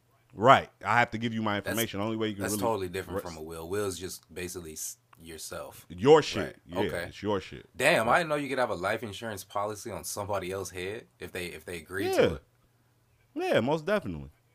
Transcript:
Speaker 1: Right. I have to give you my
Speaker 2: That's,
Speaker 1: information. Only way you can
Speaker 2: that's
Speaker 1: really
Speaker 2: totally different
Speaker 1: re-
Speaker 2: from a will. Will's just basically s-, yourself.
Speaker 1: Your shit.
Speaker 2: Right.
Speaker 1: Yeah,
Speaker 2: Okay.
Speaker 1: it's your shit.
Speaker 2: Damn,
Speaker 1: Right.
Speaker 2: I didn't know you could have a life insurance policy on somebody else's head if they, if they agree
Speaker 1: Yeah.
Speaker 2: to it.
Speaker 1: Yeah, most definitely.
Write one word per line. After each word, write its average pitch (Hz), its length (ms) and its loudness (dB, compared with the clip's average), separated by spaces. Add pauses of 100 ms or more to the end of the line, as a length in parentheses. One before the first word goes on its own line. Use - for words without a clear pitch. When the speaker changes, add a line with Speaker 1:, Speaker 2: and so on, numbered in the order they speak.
(360)
Speaker 1:
Right. 104 340 8 (160)
I 110 140 4
have 120 120 4
to 113 60 -6
give 117 160 -2
you 110 80 -2
my 104 140 2
Speaker 2:
That's, 98 140 -2
Speaker 1:
information. 107 300 -2
Only 110 160 -2
way 110 120 0
you 104 80 -4
can 98 80 -6
Speaker 2:
that's 104 100 -2
Speaker 1:
really 104 80 -2
Speaker 2:
totally 104 280 0
different 90 280 -6
Speaker 1:
re- 90 120 -6
Speaker 2:
from 80 80 -12
a 78 40 -12
will. 82 260 -10
Will's 98 300 -2
just 87 340 -12
basically 87 420 -10
s-, - 240 -10 (220)
yourself. - 720 -12
Speaker 1:
Your 127 320 8
shit. 98 240 -2
Speaker 2:
Right. 67 100 -10 (120)
Speaker 1:
Yeah, 85 120 -6
Speaker 2:
Okay. 87 280 0
Speaker 1:
it's - 160 -12
your 101 180 0
shit. - 340 -14
Speaker 2:
Damn, 135 300 4
Speaker 1:
Right. 120 100 6
Speaker 2:
I - 40 6
didn't 165 100 -2
know 151 60 0
you 147 140 -4
could 131 100 -2
have 123 100 2
a 101 60 0
life 98 260 0
insurance 104 420 -8
policy 104 460 -4
on 85 140 -8
somebody 95 480 -4
else's 92 260 -6
head 98 300 -6 (100)
if 87 140 -12
they, 90 160 -6
if 73 180 -12
they 90 120 -8
agree 90 280 -4
Speaker 1:
Yeah. 190 120 2
Speaker 2:
to 98 180 6
it. - 80 -12 (920)
Speaker 1:
Yeah, 320 280 2
most 151 240 0
definitely. 90 440 -4 (260)